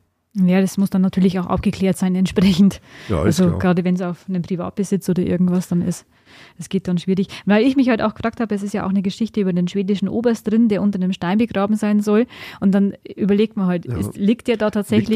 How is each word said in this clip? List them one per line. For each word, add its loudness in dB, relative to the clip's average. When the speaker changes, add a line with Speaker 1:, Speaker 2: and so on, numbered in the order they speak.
Speaker 1:
Ja, 2
das -2
muss 0
dann 0
natürlich 2
auch -4
abgeklärt 0
sein 0
entsprechend. 2
Speaker 2:
Ja, 0
ist 2
Speaker 1:
Also 4
Speaker 2:
klar. 0
Speaker 1:
gerade 2
wenn 0
es -4
auf -8
einem -4
Privatbesitz -4
oder 0
irgendwas 0
dann 0
ist, -4
es -16
geht -4
dann 0
schwierig. -2
Weil 4
ich 2
mich 2
halt 2
auch 0
gefragt -6
habe, -4
es -4
ist -6
ja -4
auch -2
eine 0
Geschichte -2
über 0
den 0
schwedischen -2
Oberst -2
drin, 4
der 0
unter 0
einem 0
Stein -2
begraben 0
sein 2
soll. 2
Und 4
dann 2
überlegt 0
man 0
halt, -2
Speaker 2:
Ja. -4
Speaker 1:
ist, -4
liegt -2
der 0
da 0
tatsächlich? 0